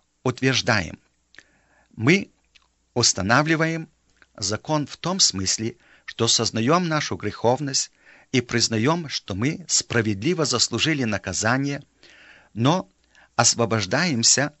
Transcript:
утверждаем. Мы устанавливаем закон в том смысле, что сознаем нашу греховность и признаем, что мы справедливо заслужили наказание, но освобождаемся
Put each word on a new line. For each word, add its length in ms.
утверждаем. 760
Мы 340
устанавливаем 920
закон 520
в 100
том 220
смысле, 580
что 220
сознаем 600
нашу 280
греховность 760
и 100
признаем, 640
что 280
мы 320
справедливо 800
заслужили 600
наказание, 760
но 360
освобождаемся 1200